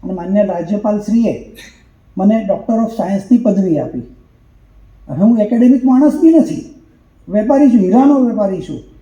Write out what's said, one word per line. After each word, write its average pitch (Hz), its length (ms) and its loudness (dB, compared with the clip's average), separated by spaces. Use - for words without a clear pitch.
અને 185 120 -8
માન્ય 185 300 -2
રાજ્યપાલશ્રીએ 208 1120 -4
મને 202 160 2
Doctor 220 440 -4
of 226 80 -2
Science-ની 196 520 -2
પદવી 190 400 0
આપી. - 200 -8
હવે 147 140 -4
હું 226 160 4
એકેડેમિક 247 460 2
માણસ 262 280 4
બી 320 60 6
નથી, - 460 0
વેપારી 247 420 2
છું, 208 100 0
હીરાનો 254 440 2
વેપારી 202 360 -4
છું 139 180 -12